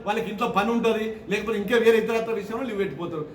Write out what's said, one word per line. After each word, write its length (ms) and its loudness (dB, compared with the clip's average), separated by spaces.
వాళ్ళకి 240 -2
ఇంట్లో 180 -2
పని 220 2
ఉంటుంది, 460 2
లేకపోతే 300 -2
ఇంకా 200 2
వేరే 200 6
ఇతరత్ర 340 0
విషయంలో 320 -4
లీవు 140 -6
పెట్టిపోతారు. 560 -4